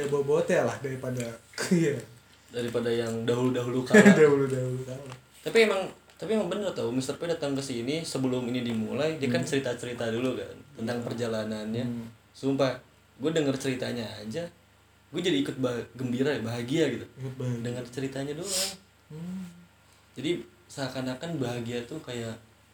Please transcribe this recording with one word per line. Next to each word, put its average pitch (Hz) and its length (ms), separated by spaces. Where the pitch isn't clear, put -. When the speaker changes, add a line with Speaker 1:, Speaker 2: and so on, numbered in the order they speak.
Speaker 1:
bobotnya 147 580
lah 113 120
daripada, 127 460
<laughs> - 200
iya. 165 240
Speaker 2:
Daripada 120 400
yang 113 340
dahulu-dahulu 123 600
Speaker 1:
<laughs> - 20
Speaker 2:
kala. 220 240
Speaker 1:
Dahulu-dahulu 135 760
kala. - 280
Speaker 2:
Tapi 160 200
emang, 196 240
tapi 175 180
emang 208 140
bener 170 240
tau, 117 180
Mister 131 260
P 170 120
datang 147 260
ke 131 60
sini 135 420
sebelum 131 440
ini 123 180
dimulai, 117 520
dia 139 120
kan 123 120
Speaker 1:
Hmm. 123 100
Speaker 2:
cerita-cerita 123 600
dulu 117 260
kan 98 140
tentang 117 240
Speaker 1:
Iya. 117 80
Speaker 2:
perjalanannya. 110 800
Speaker 1:
Hmm. 117 220
Speaker 2:
Sumpah, 135 400
gue 139 120
denger 151 240
ceritanya 120 600
aja, 110 280
gue 147 100
jadi 180 180
ikut - 200
bah-, 123 260
gembira 123 360
ya, 131 100
bahagia 120 500
gitu. 113 160
Speaker 1:
Ikut 131 180
bahagia. 123 260
Speaker 2:
Denger 123 280
ceritanya 135 440
doang. 175 380
Speaker 1:
Hmm. 175 340
Speaker 2:
Jadi 156 260
seakan-akan 131 720
bahagia 120 460
tuh 156 160
kayak 117 360